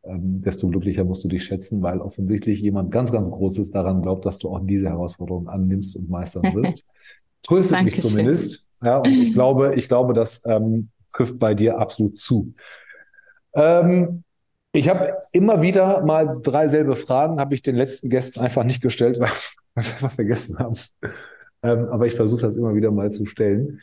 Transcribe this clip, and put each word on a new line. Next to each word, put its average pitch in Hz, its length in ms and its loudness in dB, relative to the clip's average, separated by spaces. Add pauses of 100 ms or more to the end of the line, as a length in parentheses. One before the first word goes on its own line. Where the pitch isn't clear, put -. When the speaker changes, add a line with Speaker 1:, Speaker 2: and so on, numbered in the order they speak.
Speaker 1:
ähm, 92 400 -6
desto 92 260 -2
glücklicher 95 360 -2
musst 92 180 -4
du 95 60 -4
dich 92 160 -4
schätzen, 95 380 -6
weil 90 180 -2
offensichtlich 98 600 -4
jemand 101 300 -2
ganz, 123 220 0
ganz 101 180 -2
Großes 95 400 -4
daran 92 320 -2
glaubt, 92 240 -4
dass 95 120 -6
du - 120 -8
auch 92 140 -6
diese 98 240 0
Herausforderung 87 600 -8
annimmst 98 480 -2
und 90 140 -10
meistern 90 420 -4
Speaker 2:
<laughs> - 20 -6
Speaker 1:
wirst. - 320 -4 (580)
Tröstet 180 380 2
mich - 120 2
Speaker 2:
Dankeschön. - 80 -2
Speaker 1:
zumindest. 113 640 0 (160)
Ja, 120 160 4
und 254 220 4
ich 233 120 4
Speaker 2:
<laughs> - 20 -2
Speaker 1:
glaube, 131 420 4
ich 120 120 -2
glaube, 123 240 4
das, 113 340 0
ähm, 110 440 0 (220)
trifft 123 260 -2
bei 107 160 2
dir 113 240 2
absolut 104 400 -2
zu. 120 360 -2 (1000)
Ähm, 175 680 4 (500)
ich - 160 2
habe - 260 0 (180)
immer 185 300 4
wieder 185 420 4
mal 156 240 2 (140)
drei 147 260 2
selbe 143 260 2
Fragen, 147 460 0
habe 139 140 -2
ich 127 80 -6
den 131 120 -2
letzten 131 340 -2
Gästen 127 320 -2
einfach 120 240 0
nicht 127 160 -2
gestellt, 120 400 0
<laughs> - 0 -
weil, 110 100 2 (440)
weil 117 100 -4
wir 117 100 -6
einfach 131 180 -4
vergessen - 460 -4
haben. 117 160 -4 (880)
Ähm, 117 280 2
aber 120 160 0
ich 117 80 -2
versuche 117 280 2
das 107 140 -2
immer 113 180 -2
wieder 107 160 2
mal 104 200 0
zu 104 160 -6
stellen. 110 560 -2